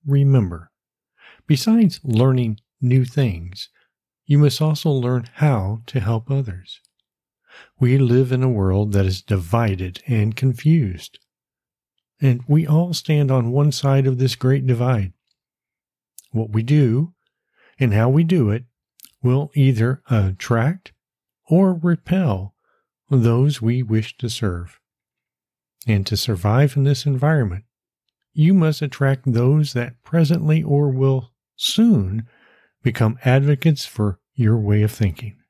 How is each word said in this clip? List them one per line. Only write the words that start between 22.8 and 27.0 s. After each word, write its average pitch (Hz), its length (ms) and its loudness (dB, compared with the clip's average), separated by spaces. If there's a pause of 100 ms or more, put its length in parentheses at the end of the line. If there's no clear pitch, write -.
those 127 500 2
we 120 220 -2
wish 110 380 -4
to 117 100 -6
serve. 87 500 -6 (1080)
And 104 200 0
to 104 100 -4
survive 110 580 0
in 139 80 0
this 139 220 -2